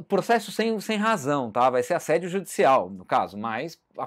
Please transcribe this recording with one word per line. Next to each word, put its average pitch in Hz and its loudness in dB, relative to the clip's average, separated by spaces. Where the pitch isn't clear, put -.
processo 220 0
sem, 226 -2
sem 220 -4
razão, 147 0
tá? 123 4
Vai 123 2
ser 147 -2
assédio 170 0
judicial, 151 2
no 92 -14
caso, 101 0
mas 113 -6